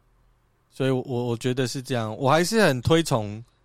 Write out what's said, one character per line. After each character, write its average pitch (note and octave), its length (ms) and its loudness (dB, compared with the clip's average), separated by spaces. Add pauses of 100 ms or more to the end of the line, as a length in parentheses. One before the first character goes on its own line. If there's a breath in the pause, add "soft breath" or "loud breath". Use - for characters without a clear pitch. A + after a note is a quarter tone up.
(720)
所 C3 160 -4
以 - 20 2
我， C3 120 0
我 B2 340 -4
觉 B2+ 180 -2
得 B2+ 140 -2
是 C3+ 140 -8
这 B2+ 140 -6
样。 A2 200 -4
我 C3+ 160 2
还 D#3 100 6
是 G#3+ 200 2
很 C#3 200 2
推 E3 220 4
崇 A2 400 -4 (220)